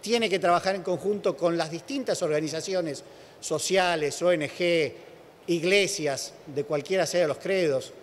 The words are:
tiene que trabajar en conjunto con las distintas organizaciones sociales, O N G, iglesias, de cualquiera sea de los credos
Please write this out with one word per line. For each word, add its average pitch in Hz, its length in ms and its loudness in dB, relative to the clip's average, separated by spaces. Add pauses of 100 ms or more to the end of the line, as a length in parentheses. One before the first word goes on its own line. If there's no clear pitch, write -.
tiene 226 280 0
que 185 100 2
trabajar 175 360 2
en 190 80 -6
conjunto 190 540 0
con 170 200 2
las 160 140 -2
distintas 214 520 -4
organizaciones 156 800 -2 (360)
sociales, 165 800 0
O 175 120 4
N 151 180 0
G, 170 420 0 (540)
iglesias, 170 880 0 (120)
de 143 180 -4
cualquiera 156 420 0
sea 180 160 2
de 156 60 2
los 135 100 -2
credos 170 540 0 (100)